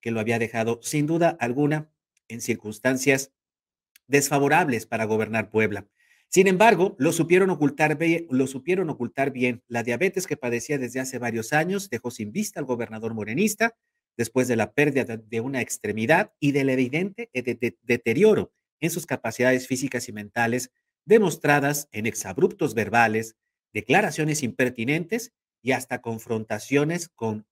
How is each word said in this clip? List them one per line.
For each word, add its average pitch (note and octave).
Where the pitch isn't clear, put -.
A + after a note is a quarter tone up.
que A#2
lo A#2
había A2+
dejado, A2+
sin D3
duda E3
alguna, D3
en A#2
circunstancias C3
desfavorables C#3+
para A2+
gobernar G#2+
Puebla. G#2
Sin F#3+
embargo, G3
lo D3+
supieron F3+
ocultar D3+
be-, E3
lo C3
supieron E3
ocultar B2+
bien. B2
La A#2+
diabetes D#3+
que D3
padecía A#2+
desde B2
hace C3
varios A2+
años F#3
dejó -
sin G#2+
vista G#3
al D3
gobernador A2+
morenista D#3
después A#2+
de B2
la G#2+
pérdida C3+
de, A2+
de A2+
una C3
extremidad A2
y C#3+
del C3+
evidente, D3
eh, B2+
de, A#2+
de, -
deterioro F3
en E3
sus E3
capacidades B2+
físicas C3
y A#2
mentales, A#2
demostradas D3
en A2
exabruptos A#2
verbales, A2
declaraciones D3+
impertinentes C3+
y A#2+
hasta B2
confrontaciones A#2
con G#2+